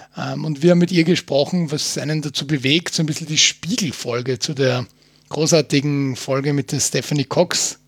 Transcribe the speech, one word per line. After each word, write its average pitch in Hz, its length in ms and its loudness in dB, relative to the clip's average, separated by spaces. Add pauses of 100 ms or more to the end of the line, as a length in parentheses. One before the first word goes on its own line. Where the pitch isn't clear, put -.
(160)
Ähm, 139 280 -6
und 147 180 -4
wir 175 100 6
haben 175 60 6
mit 175 140 4
ihr 165 120 4
gesprochen, 156 680 0
was - 280 -4
einen 151 240 -2
dazu 143 240 -6
bewegt, 143 480 2
so 170 80 0
ein 151 40 2
bisschen 156 200 -4
die 156 120 -2
Spiegelfolge 127 1000 -2
zu - 160 -4
der 127 320 0 (420)
großartigen 143 880 2
Folge 139 360 -2
mit 143 200 -2
der 139 80 -2
Stephanie 139 440 -2
Cox, - 640 0